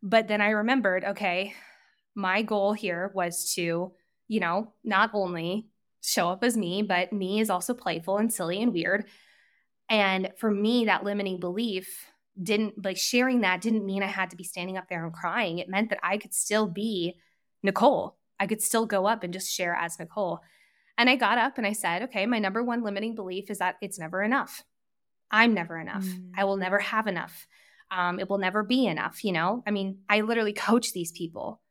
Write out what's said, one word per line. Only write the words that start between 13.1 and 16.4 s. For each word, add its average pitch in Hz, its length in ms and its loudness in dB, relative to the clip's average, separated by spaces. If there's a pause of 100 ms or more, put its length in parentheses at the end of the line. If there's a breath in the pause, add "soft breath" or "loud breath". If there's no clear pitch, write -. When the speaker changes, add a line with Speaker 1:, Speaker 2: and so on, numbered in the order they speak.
Speaker 1:
that 185 180 2
didn't 220 240 0
mean 196 180 -2
I 190 40 -2
had 190 240 -2
to 180 60 -18
be 175 80 -14
standing 185 320 -6
up 185 120 -8
there 170 160 -4
and 165 80 -6
crying. 175 460 -2
It 180 100 -6
meant 208 220 0
that - 120 -2
I 185 140 0
could - 160 -8
still 214 340 2